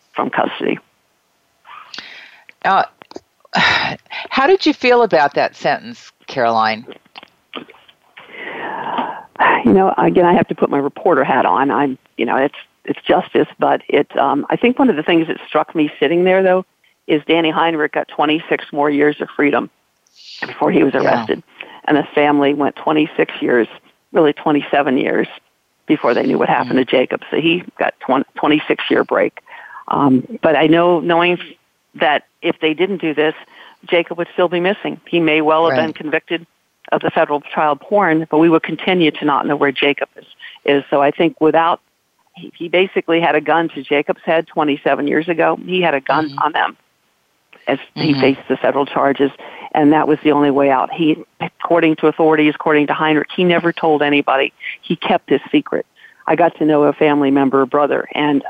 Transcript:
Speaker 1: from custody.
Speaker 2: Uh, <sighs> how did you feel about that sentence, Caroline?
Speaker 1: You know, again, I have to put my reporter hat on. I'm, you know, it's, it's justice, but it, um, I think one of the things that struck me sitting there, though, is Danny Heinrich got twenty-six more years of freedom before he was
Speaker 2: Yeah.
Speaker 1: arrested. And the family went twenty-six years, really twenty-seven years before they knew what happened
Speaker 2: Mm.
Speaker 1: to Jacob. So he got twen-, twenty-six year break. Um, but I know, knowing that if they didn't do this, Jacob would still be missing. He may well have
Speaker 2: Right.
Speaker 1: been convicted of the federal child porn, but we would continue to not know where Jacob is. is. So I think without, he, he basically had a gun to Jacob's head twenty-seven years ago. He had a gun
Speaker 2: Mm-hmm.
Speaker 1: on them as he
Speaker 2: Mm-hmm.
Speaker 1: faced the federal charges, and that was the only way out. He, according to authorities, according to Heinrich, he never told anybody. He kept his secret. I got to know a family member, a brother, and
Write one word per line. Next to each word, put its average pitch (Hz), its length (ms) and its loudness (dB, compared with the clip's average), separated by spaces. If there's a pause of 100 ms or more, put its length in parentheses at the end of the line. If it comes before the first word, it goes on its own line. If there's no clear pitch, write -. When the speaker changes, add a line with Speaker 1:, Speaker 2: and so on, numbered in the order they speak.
(140)
Speaker 1:
from 127 160 -4
custody. - 480 -4 (1900)
Speaker 2:
Uh, 190 180 2 (720)
<sighs> - 0 - (720)
how 269 180 2
did 381 180 4
you 302 80 4
feel 247 300 2
about 156 320 2
that 139 200 0
sentence, - 560 -6 (140)
Caroline? 113 600 0 (2750)
Speaker 1:
You 220 80 6
know, 190 240 4
again, 175 280 2
I 175 80 4
have 175 140 2
to 170 80 -6
put - 140 -2
my - 80 -2
reporter 139 460 -2
hat 135 220 0
on. 127 260 0
I'm, 131 260 -2 (200)
you 117 80 -2
know, 120 120 -2
it's, 135 180 -2 (300)
it's - 160 -8
justice, 156 460 0 (120)
but 139 300 0
it, - 280 0
um, 139 320 0
I 160 60 0
think 240 240 0
one 262 100 4
of 180 60 0
the 151 80 -4
things 165 240 2
that - 180 -6
struck - 300 -4
me 151 240 0
sitting 170 240 2
there, 185 180 4
though, 185 240 2 (400)
is 151 220 0
Danny 165 220 2
Heinrich 156 420 0
got - 160 -4
twenty-six 151 640 -2
more 147 180 0
years 147 300 0
of - 160 -8
freedom 143 340 0 (760)
before - 260 -4
he 175 120 2
was 139 100 0
Speaker 2:
Yeah. 135 80 -2
Speaker 1:
arrested. - 420 -2 (420)
And 151 120 0
the 139 60 0 (120)
family 143 380 2
went 143 240 -4
twenty-six 156 640 -2
years, 120 260 2 (460)
really 160 180 4
twenty-seven 143 640 0
years - 300 0 (580)
before 143 280 0
they 117 120 0
knew 127 120 0
what - 120 0
happened 131 300 0
Speaker 2:
Mm. 131 80 0
Speaker 1:
to - 100 -6
Jacob. - 320 -2
So - 120 -2
he 165 220 0 (140)
got - 220 -2
twen-, 131 260 -2 (100)
twenty-six 151 540 -2
year 120 140 2
break. - 380 -2 (480)
Um, 139 520 0
but 160 140 4
I 151 120 4
know, 170 340 4
knowing 170 360 0 (580)
that 151 280 0 (180)
if - 200 -4
they 160 120 0
didn't 180 280 -2
do 160 120 -4
this, 151 220 -2 (500)
Jacob 170 320 -2
would 170 160 -6
still 180 140 0
be 175 140 -2
missing. 175 460 -4
He 175 120 0
may 160 220 2
well 156 280 2
have - 80 0
Speaker 2:
Right. 160 100 0
Speaker 1:
been 151 60 -8
convicted 165 540 -6 (460)
of 156 80 -2
the 170 100 -2
federal 151 300 0
child 151 400 -2
porn, 165 500 0
but 156 60 2
we 165 120 6
would 160 140 4
continue 170 480 0
to - 140 -8
not 143 200 0
know 143 120 0
where 143 160 0
Jacob - 420 -2
is. - 100 -20 (380)
is. 143 260 2
So 143 120 2
I 143 100 4
think 165 300 -2
without, 160 400 2 (520)
he, 175 220 -18
he 170 140 -10
basically 175 500 0
had 156 160 0
a 160 60 2
gun 160 280 0
to 139 140 -12
Jacob's 147 400 -4
head 165 240 0
twenty-seven 143 600 -2
years 151 200 -2
ago. 165 380 0
He 180 160 -2
had 165 120 0
a 139 80 -2
gun 147 280 -2
Speaker 2:
Mm-hmm. 139 100 -10
Speaker 1:
on 147 140 -2
them 95 240 -4 (920)
as 135 120 -4 (160)
he 151 180 -2
Speaker 2:
Mm-hmm. 135 80 -2
Speaker 1:
faced 131 260 0
the 131 80 -2
federal 135 300 -2
charges, 139 460 -2 (420)
and 147 180 4
that 156 160 2
was 147 160 2
the 151 80 2
only 143 200 2
way 139 200 2
out. 127 220 0
He, 156 240 0 (240)
according 165 560 0
to 160 100 0
authorities, 156 480 2
according 151 320 0
to 139 60 -4
Heinrich, 156 420 -2
he 185 80 0
never 170 300 2
told 151 280 0
anybody. 143 520 0 (280)
He - 140 -4
kept - 340 -2
his 139 120 2 (100)
secret. - 340 -2 (400)
I 156 120 0
got 165 220 2
to 160 60 0
know 151 180 4
a 147 100 2
family 143 380 2
member, 135 300 2
a 131 60 2
brother, 139 460 0
and 147 360 0